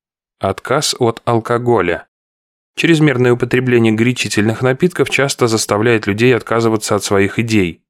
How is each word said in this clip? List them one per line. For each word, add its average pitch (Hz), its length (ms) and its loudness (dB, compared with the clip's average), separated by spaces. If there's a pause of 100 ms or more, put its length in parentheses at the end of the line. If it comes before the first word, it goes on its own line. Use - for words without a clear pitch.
(380)
Отказ 120 600 -4
от 113 260 -2
алкоголя. 117 840 0 (680)
Чрезмерное 147 560 2
употребление 123 600 2
горячительных 110 680 -2
напитков 131 480 0
часто 135 380 0
заставляет 110 600 0
людей 113 280 2
отказываться 113 600 0
от 98 80 -4
своих 98 340 0
идей. 107 520 -2